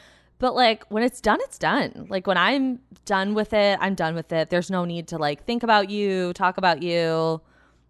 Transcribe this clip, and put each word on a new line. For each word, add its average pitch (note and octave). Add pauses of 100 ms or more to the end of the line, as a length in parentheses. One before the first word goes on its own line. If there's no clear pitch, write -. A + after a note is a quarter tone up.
(380)
But, B3+
like, A#3
when G#3+
it's B3
done, G#3+
it's -
done. F3+
Like, F#3+
when F#3
I'm B3+ (240)
done G3
with G#3
it, G3+
I'm F#3+
done E3
with E3
it. D#3+
There's F3
no F3+
need E3+
to, E3
like, D3
think A#3
about G#3
you, F#3+
talk F#3
about E3+
you, E3 (500)